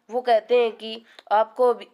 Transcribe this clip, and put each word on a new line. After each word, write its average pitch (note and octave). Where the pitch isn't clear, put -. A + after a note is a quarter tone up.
वो A#3+
कहते A#3
हैं A3+
कि A3
आपको A3
अभी G#3